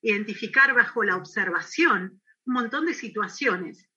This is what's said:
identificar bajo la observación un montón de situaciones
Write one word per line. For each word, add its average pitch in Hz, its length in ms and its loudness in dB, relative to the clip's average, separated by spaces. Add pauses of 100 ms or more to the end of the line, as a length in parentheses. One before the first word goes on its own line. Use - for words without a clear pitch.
identificar 220 720 2
bajo 233 320 2
la 190 120 2
observación 190 1040 -2 (240)
un 254 80 -2
montón 254 320 -2
de 339 80 0
situaciones 202 1040 -4